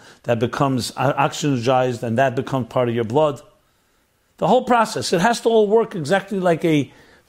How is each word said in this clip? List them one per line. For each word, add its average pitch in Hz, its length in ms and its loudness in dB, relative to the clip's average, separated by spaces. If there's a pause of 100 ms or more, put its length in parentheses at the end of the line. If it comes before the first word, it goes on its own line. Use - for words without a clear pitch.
(240)
that 120 160 0
becomes 123 580 -2
o-, 131 160 0
oxygenized 127 880 0
and 113 140 -2
that 131 180 2
becomes 127 320 -4
part 123 220 0
of 117 60 -2
your 117 100 -2
blood. 143 340 0 (1000)
The 160 100 -2
whole 233 180 2
process, 220 480 0
it 170 80 2
has 226 200 2
to 233 80 2
all 220 180 4
work 220 280 2
exactly 190 440 -2
like 180 260 0
a 151 260 2 (380)